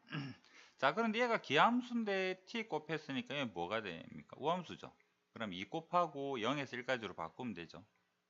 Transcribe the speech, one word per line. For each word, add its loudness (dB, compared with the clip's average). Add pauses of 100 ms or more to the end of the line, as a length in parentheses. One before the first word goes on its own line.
<clears throat> -8 (340)
자, 6
그런데 2
얘가 4
기함수인데 4
t -6
곱했으니까 -2
얘는 -2
뭐가 0
됩니까? -10
우함수죠. -4 (380)
그럼 -4
이 -4
곱하고 0
영에서 0
일까지로 -2
바꾸면 -6
되죠. -12 (440)